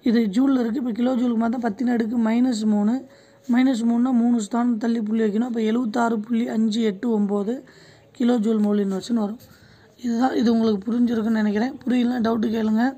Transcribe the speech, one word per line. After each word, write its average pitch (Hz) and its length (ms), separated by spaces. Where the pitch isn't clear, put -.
இது 226 100
ஜூல்ல 262 280
இருக்கு. 233 200
இப்போ 240 160
கிலோ 247 200
ஜூலுக்கு 233 240
மாத்தா 233 220
பத்தின் 240 300
அடுக்கு 233 220
மைனஸ் 233 360
மூணு. 208 200
மைனஸ் 254 360
மூணுனா 233 220
மூணு 240 240
ஸ்தானம் 233 380
தள்ளி 233 240
புள்ளி 226 180
வைக்கணும். 220 260
அப்போ 233 100
எழுபத்தாறு 233 440
புள்ளி 233 200
அஞ்சு 226 260
எட்டு 196 160
ஒம்பது 202 380
கிலோ 240 160
ஜூல் 220 200
mole 208 200
இன்வெர்ஸ்னு 196 400
வரும். 214 160
இதுதான், 240 340
இது 233 160
உங்களுக்கு 226 320
புரிஞ்சிருக்குன்னு 226 560
நினைக்கிறேன். 214 300
புரியலன்னா 247 440
doubt 226 280
கேளுங்க. 220 300